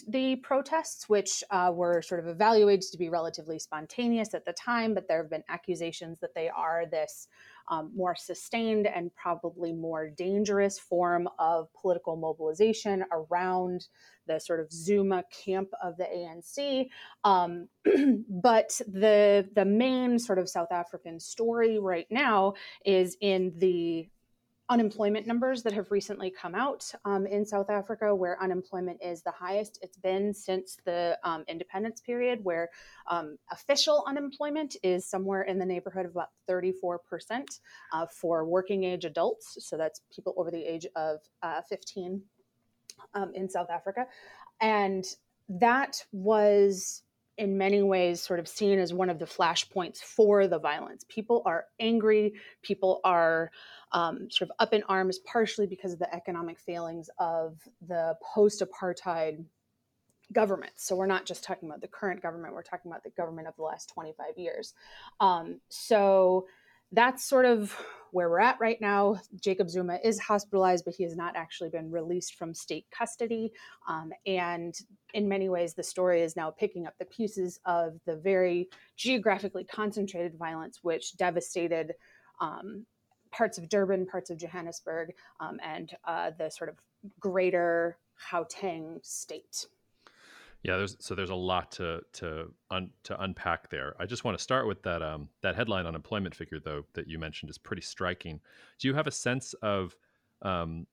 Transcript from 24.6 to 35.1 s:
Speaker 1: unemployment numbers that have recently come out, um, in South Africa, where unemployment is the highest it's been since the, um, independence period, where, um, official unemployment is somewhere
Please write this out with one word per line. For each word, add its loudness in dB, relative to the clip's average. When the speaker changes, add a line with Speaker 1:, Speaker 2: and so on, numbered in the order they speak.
Speaker 1:
unemployment 2
numbers 0
that 0
have -4
recently -2
come -10
out, -4
um, 0
in 0
South -2
Africa, 0
where -2
unemployment -4
is -8
the -4
highest -4
it's -18
been 0
since -4
the, 0
um, -2
independence -6
period, -2
where, -2
um, -4
official 4
unemployment -4
is 2
somewhere -2